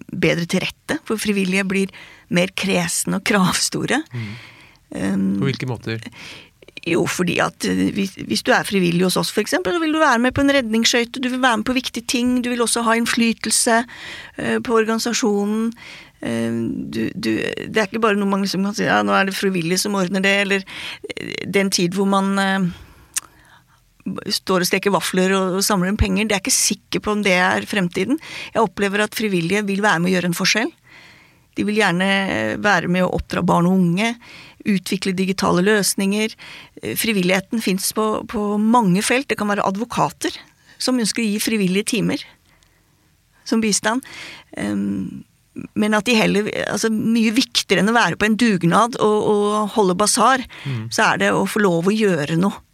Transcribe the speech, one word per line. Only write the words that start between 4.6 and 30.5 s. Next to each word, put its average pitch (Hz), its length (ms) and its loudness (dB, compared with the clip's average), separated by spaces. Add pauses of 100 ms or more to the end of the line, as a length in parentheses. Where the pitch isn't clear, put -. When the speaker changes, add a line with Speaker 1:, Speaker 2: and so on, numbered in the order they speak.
Speaker 1:
Um, 196 380 -4 (140)
Speaker 2:
På 165 80 0
hvilke 131 220 -4
måter? 113 340 -6 (840)
Speaker 1:
Jo, 165 160 0
fordi 175 380 -2
at, 170 240 -4
eh, 185 260 0
hvis, 196 240 -4
hvis - 260 -4
du - 120 0
er 185 100 2
frivillig 175 400 2
hos 185 160 0
oss, 165 100 -2
for 214 120 -2
eksempel, 359 320 -2
så 330 80 -2
vil 311 100 0
du 311 80 0
være 254 220 4
med 254 120 2
på 269 60 0
en 277 140 4
redningsskøyte, 233 680 0
du 254 80 -2
vil 254 140 -2
være 240 180 2
med 220 80 -6
på 247 80 -2
viktige 240 320 -6
ting, 247 320 0
du 240 100 -4
vil 240 140 -2
også 233 220 0
ha 226 100 4
innflytelse, 233 840 2 (560)
eh, 226 260 -2
på 233 140 0
organisasjonen. 220 880 0 (560)
Eh, 117 360 -2 (300)
du, 113 140 -4 (100)
du, 110 220 -4
det - 480 -2
er 196 80 -4
ikke 226 100 -4
bare 214 160 2
noe 202 140 0
man 196 160 0
liksom 190 180 -2
kan 202 140 -4
si, 190 100 0
«Ja, 208 160 2
nå 202 80 0
er 196 160 2
det 190 80 -6
frivillig 185 460 0
som 202 160 -2
ordner 190 260 0
det», 196 120 4 (100)
eller, 190 180 0 (460)
eh, - 240 -8 (100)
den 196 260 0
tid 185 280 0
hvor 196 100 2
man, 196 300 2
eh, 190 300 0 (1600)
står 185 320 0
og - 60 -2
steker 202 240 2
vafler 185 420 2
og, 190 220 0
og 196 80 0
samler 185 260 2
inn 214 80 -2
penger. 196 300 2
Det 202 80 2
er - 20 -4
ikke 254 140 0
sikker - 500 -2
på 214 80 0
om 208 140 0
det 185 100 4
er 202 320 2
fremtiden. 190 480 0 (380)
Jeg 220 100 4
opplever 202 400 0
at - 140 -6
frivillige 196 500 0
vil 196 160 -2
være 170 160 2
med 175 80 2
å 185 60 2
gjøre 180 160 0
en 170 80 0
forskjell. 214 320 0 (840)